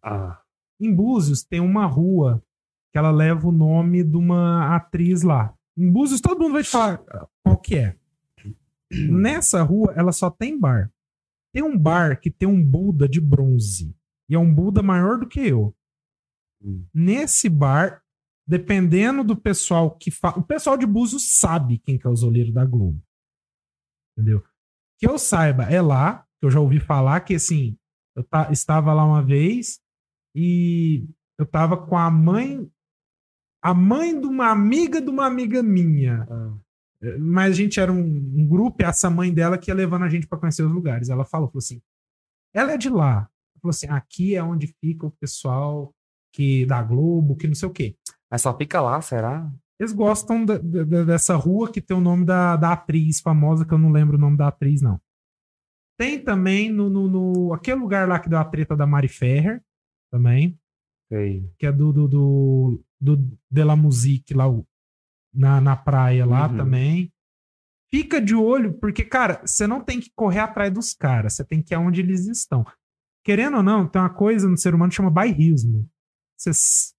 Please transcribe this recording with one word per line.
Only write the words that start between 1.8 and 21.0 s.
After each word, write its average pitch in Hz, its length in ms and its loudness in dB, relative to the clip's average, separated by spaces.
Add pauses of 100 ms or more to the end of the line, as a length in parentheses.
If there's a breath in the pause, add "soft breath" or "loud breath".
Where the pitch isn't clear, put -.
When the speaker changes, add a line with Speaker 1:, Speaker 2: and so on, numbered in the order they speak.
Speaker 2:
rua 151 580 0 (480)
que - 60 -4
ela 156 140 2
leva 156 360 2
o 175 40 2
nome 170 520 2
de 156 140 0
uma 170 580 2
atriz 175 480 0
lá. 131 300 2 (240)
Em 175 140 2
Búzios 262 300 2
todo 359 200 -2
mundo 320 120 0
vai 294 100 0
te - 60 -8
falar 220 320 0 (420)
qual 190 140 4
que - 200 -4
é. 107 180 -2 (420)
<clears throat> - 540 -20 (180)
Nessa 202 540 2
rua, 196 320 0
ela 175 160 0
só 180 180 -2
tem 277 300 -8
bar. 120 320 0 (640)
Tem 269 100 -4
um 302 140 -2
bar 160 420 2
que - 100 -4
tem - 180 -4
um 196 160 2
Buda 151 440 2
de 139 140 0
bronze. 123 720 0 (340)
E 147 60 0
é 165 40 4
um 170 140 6
Buda 196 300 2
maior 190 340 2
do 247 100 -6
que - 120 -8
eu. 123 360 0 (840)
Speaker 1:
Hum. 95 320 -10
Speaker 2:
Nesse 202 560 0
bar, 147 540 0 (440)
dependendo 185 760 0
do 220 120 0
pessoal 170 560 0
que - 200 -10
fa-, - 260 -4
o 185 60 -2
pessoal 294 340 -2
de 254 80 0
Búzios 226 540 0